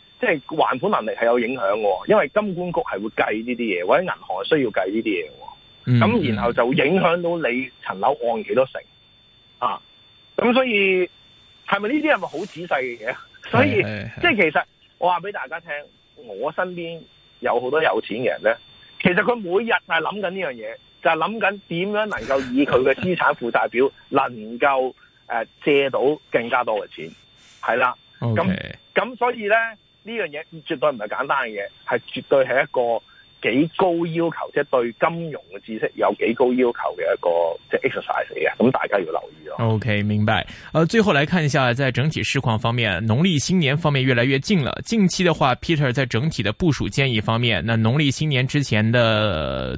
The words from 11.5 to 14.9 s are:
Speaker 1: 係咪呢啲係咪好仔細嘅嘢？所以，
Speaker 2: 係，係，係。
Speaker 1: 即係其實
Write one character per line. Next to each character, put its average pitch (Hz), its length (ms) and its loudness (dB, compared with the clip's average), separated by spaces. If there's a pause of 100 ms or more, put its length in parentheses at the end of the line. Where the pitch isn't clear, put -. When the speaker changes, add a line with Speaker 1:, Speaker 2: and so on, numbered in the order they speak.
Speaker 1:
係 202 120 2
咪 208 100 -2
呢 285 40 2
啲 302 200 2
係 220 40 2
咪 175 100 -8
好 147 100 -8
仔 175 240 -8
細 165 180 -2
嘅 123 180 -6
嘢？ 110 180 -6 (340)
所 240 160 4
以， - 160 2
Speaker 2:
係， - 20 -2
係， 107 260 -6
係。 - 100 -16
Speaker 1:
即 349 80 0
係 294 80 2
其 202 60 2 (160)
實 170 40 2 (360)